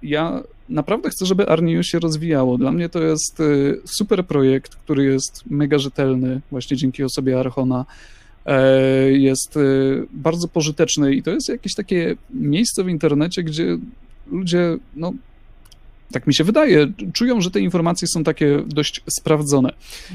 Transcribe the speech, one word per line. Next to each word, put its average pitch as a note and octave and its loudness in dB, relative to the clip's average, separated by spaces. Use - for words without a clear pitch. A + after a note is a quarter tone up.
ja D3+ -2
naprawdę G#3 -2
chcę, - -4
żeby F#3+ 2
Arniu E3 2
się E3+ -2
rozwijało. D3+ 0
Dla C3+ 0
mnie E3+ -2
to E3+ -4
jest, D#3+ -2
e, D#3+ 0
super G3+ -2
projekt, C3+ 2
który C#3 0
jest C3+ -2
mega D3 2
rzetelny, C3 -2
właśnie C3 -4
dzięki C3 -2
osobie C3 -2
Archona. B2+ -2
E, C3+ 4
jest, C3+ 2
e, D3+ 2
bardzo E3 -2
pożyteczny D3+ 0
i C3 0
to - -4
jest B3+ -4
jakieś A#3+ -8
takie F3 -2
miejsce E3 -2
w F#3 -4
internecie, D#3+ 0
gdzie D#3 -4
ludzie, F3 0
no, E3 -6
tak B2+ -6
mi C#3+ 4
się D#3 2
wydaje, G3 4
czują, A#3+ 0
że F3+ -2
te G3+ -2
informacje F3 0
są E3 -2
takie D3 2
dość D3 -4
sprawdzone. C#3+ 2